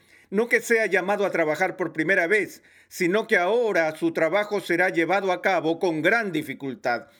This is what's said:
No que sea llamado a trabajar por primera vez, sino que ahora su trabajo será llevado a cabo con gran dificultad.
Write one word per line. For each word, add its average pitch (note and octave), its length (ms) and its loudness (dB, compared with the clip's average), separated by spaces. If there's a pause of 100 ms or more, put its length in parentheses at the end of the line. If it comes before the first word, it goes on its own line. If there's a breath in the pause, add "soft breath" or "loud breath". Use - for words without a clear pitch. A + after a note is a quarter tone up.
(280 soft breath)
No A3 200 0
que A#3 120 2
sea A3+ 260 2
llamado F#3+ 380 0
a F#3 80 -2
trabajar E3 440 0
por E3 180 -6
primera E3+ 320 2
vez, F#3 360 -2 (260 soft breath)
sino G3 380 0
que G#3+ 120 2
ahora F3+ 580 0
su E3 160 -2
trabajo F#3+ 480 0
será F3+ 300 0
llevado F3+ 420 0
a F3 80 -2
cabo E3 400 0
con D#3+ 220 0
gran G#3 280 2
dificultad. C3 800 -4 (120)